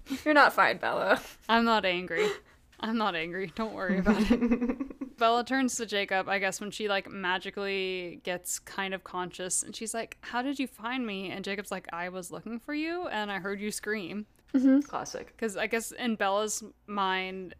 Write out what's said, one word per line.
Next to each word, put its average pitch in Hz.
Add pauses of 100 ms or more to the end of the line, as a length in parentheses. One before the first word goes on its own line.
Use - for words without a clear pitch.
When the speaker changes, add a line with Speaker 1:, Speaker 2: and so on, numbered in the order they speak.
(240)
Speaker 1:
You're 302
not 277
fine, 170
Bella. 160 (280)
Speaker 2:
I'm 233
not 220
angry. 180 (540)
I'm 226
not 208
angry. 170
Don't 220
worry 190
about 202 (100)
it. 247
Speaker 3:
<laughs> -
Speaker 2:
Bella 233
turns 262
to 233
Jacob, 196
I 196
guess, 190
when 208
she, 214
like, 196
magically 190
gets 180
kind 190
of 190
conscious. 180
And -
she's 226
like, -
"How 240
did 277
you 262
find 240
me?" 190
And 185
Jacob's 196
like, 185
"I 175
was 180
looking 214
for 294
you, 330
and 208
I 196
heard 196
you 208
scream." 208 (280)
Speaker 1:
Mm-hmm. 269
Speaker 3:
Classic. -
Speaker 2:
'Cause 208
I 156
guess 226
in 226
Bella's 208 (240)
mind, 185